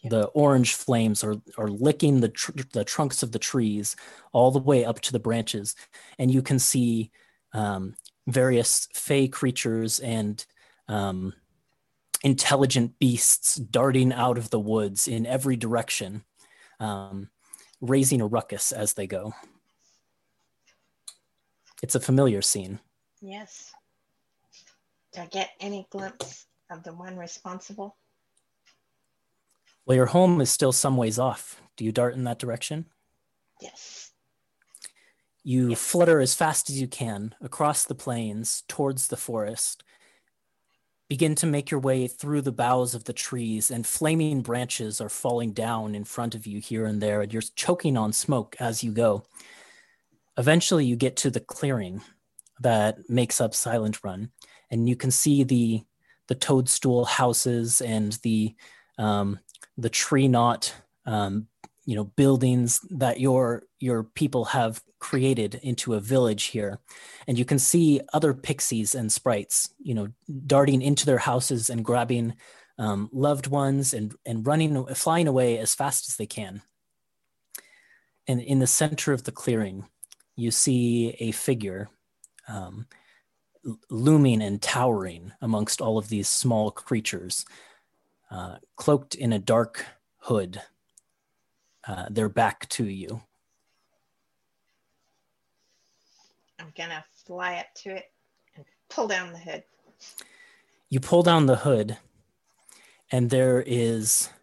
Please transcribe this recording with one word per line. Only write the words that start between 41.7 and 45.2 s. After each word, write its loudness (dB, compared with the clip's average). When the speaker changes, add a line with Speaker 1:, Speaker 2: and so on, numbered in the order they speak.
Speaker 2:
your -2
way 0
through -4
the -2
boughs 0
of -10
the -8
trees, -4
and -6
flaming 0
branches -4
are -6
falling -2